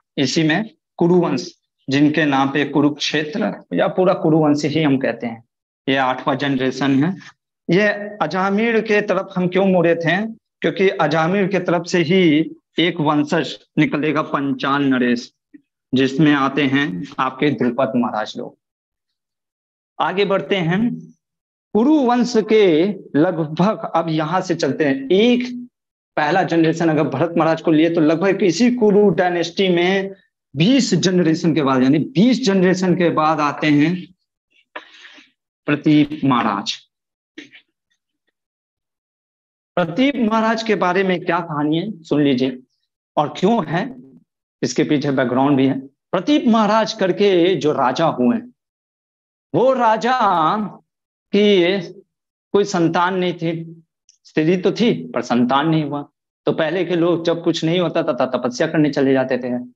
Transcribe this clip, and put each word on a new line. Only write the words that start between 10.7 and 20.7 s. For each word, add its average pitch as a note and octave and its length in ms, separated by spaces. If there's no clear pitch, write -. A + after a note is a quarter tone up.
अजामिल E3 580
के F3+ 120
तरफ E3+ 260
से F3+ 140
ही D#3+ 520
एक E3+ 200
वंशज D3 580
निकलेगा D3+ 440
पंचाल C#3+ 640
नरेश, B2 480
जिसमें C3+ 400
आते C#3 300
हैं C#3+ 400
आपके C3+ 300
द्रुपद B2 460
महाराज G#2+ 420
लोग। G2+ 200
आगे F3+ 260
बढ़ते F#3+ 300
हैं। F3+ 240